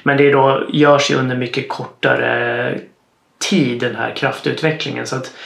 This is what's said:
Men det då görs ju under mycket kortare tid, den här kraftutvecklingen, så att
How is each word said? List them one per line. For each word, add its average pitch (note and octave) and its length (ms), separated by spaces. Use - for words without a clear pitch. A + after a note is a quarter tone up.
Men C#3 140
det C#3+ 140
då C3+ 380
görs D3 420
ju C#3+ 40
under B2+ 200
mycket - 340
kortare A#2+ 1120
tid, B2+ 300
den A#2+ 160
här A2+ 200
kraftutvecklingen, C3+ 920
så - 80
att - 180